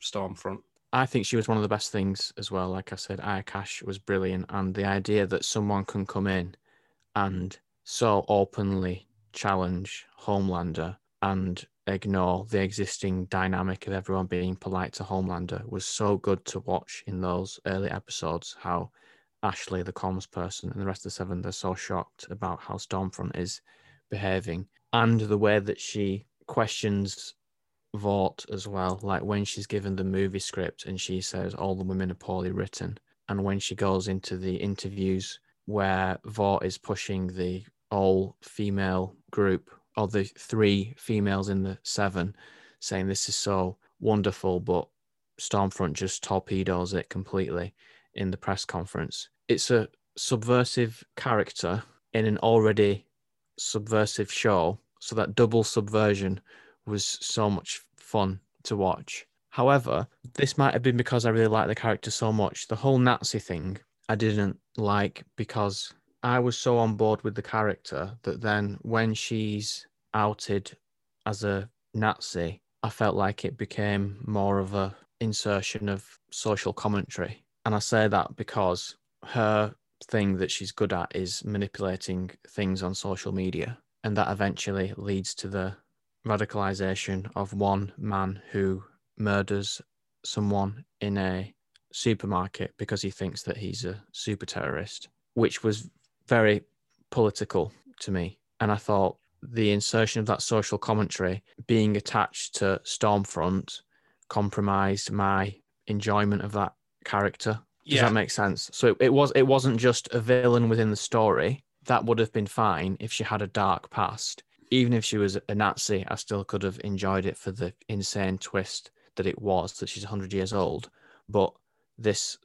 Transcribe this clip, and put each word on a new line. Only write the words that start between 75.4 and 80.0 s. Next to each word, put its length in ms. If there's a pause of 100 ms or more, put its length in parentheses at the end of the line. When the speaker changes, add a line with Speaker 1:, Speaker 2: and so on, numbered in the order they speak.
Speaker 2:
of 280 (140)
social 420
commentary. 720 (220)
And 100
I 40
say 280
that 280
because 600 (300)
her 500 (300)